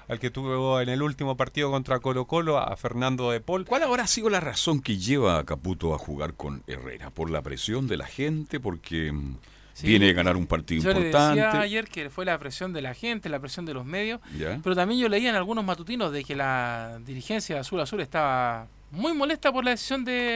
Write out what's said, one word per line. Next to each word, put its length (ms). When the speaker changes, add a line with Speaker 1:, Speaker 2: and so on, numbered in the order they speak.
Speaker 1:
al 100
que 140
tuvo 480
en 80
el 140
último 340
partido 360
contra 280
Colo-Colo, 580
a 200
Fernando 540
de 100
Paul. 240
Speaker 2:
¿Cuál 180
habrá 240
sido 220
la 100
razón 420
que 160
lleva 420
a 40
Caputo 500
a 40
jugar 380
con 300
Herrera? 440
¿Por 200
la 120
presión 480
de 80
la 80
gente? 560
¿Porque, 500
mm, 260
Speaker 3:
Sí. 140
Speaker 2:
viene 240
a 20
ganar 240
un 100
partido 360
Speaker 3:
Yo 100
le 140
Speaker 2:
importante? 340
Speaker 3:
decía 180
ayer 300
que 200
fue 160
la 120
presión 360
de 80
la 120
gente, 340
la 120
presión 260
de 80
los 120
medios, 360
Speaker 2:
Ya. 260
Speaker 3:
pero 120
también 260
yo 80
leía 220
en 40
algunos 300
matutinos 480
de 100
que 120
la 720
dirigencia 500
de 60
Azul 200
Azul 180
estaba 680
muy 220
molesta 380
por 140
la 60
decisión 340
de 60
Speaker 2:
¿De 240